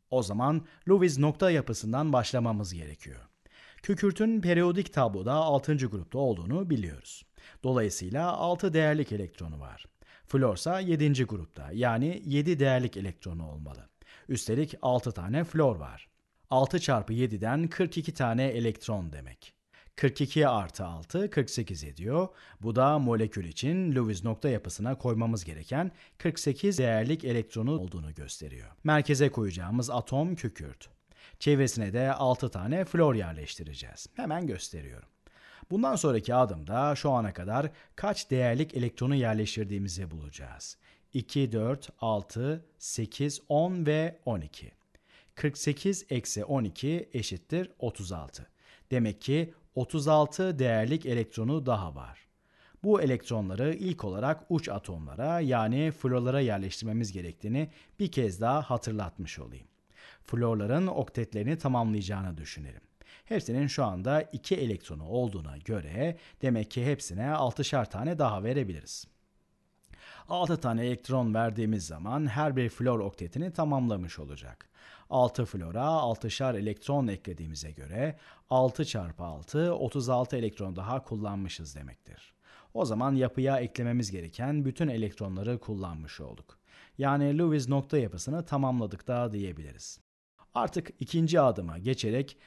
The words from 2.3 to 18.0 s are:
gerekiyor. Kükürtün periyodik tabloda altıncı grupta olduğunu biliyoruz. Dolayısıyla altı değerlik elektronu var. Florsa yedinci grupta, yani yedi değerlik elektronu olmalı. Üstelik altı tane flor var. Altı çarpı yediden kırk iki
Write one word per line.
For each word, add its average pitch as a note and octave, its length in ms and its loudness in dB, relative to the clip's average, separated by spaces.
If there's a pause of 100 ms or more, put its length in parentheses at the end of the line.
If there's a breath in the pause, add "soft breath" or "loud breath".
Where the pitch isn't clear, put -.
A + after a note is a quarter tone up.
gerekiyor. D2 460 -12 (600 loud breath)
Kükürtün G#3 580 2
periyodik F3 520 4
tabloda A2 400 2
altıncı D3 540 4
grupta G#2 320 -4
olduğunu C3 520 0
biliyoruz. F2+ 560 -4 (380 loud breath)
Dolayısıyla B2 680 0
altı F3 400 0
değerlik D3+ 400 4
elektronu E2+ 480 -6
var. C2 240 -14 (420 loud breath)
Florsa C3+ 540 2
yedinci D3 440 4
grupta, E2 480 -8
yani A#2+ 520 2
yedi D3 340 2
değerlik B2+ 380 4
elektronu E2+ 540 -6
olmalı. C#2+ 380 -12 (400 loud breath)
Üstelik B2+ 540 0
altı B2 300 2
tane A2+ 320 -2
flor D3+ 320 4
var. C#2 320 -12 (420)
Altı C3 300 4
çarpı A2+ 320 2
yediden A#2 560 2
kırk E3+ 300 0
iki D#3+ 160 -4